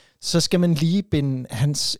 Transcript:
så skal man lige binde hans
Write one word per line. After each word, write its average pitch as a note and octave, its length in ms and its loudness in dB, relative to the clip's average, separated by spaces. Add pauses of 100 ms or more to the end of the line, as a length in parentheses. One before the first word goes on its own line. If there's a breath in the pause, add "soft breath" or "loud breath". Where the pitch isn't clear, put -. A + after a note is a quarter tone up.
(220 soft breath)
så - 180 -2
skal F3+ 200 2
man F3 140 2
lige E3 300 2
binde C3+ 460 -2
hans C#3 500 -2